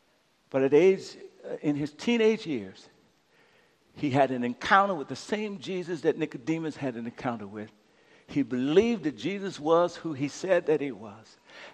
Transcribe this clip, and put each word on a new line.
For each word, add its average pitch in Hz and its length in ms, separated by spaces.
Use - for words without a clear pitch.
But 131 120
at 135 120
age, 185 440
uh, - 180
in 147 140
his 143 160
teenage 220 540
years, 107 420
he 147 140
had 131 220
an 123 120
encounter 196 520
with 139 120
the 135 80
same 208 440
Jesus 170 420
that 165 160
Nicodemus 156 580
had 131 200
an 117 100
encounter 117 400
with. 107 240
He - 160
believed 151 640
that 139 140
Jesus 185 420
was 165 360
who 165 180
he 139 160
said 175 360
that 151 160
he 139 100
was. 107 460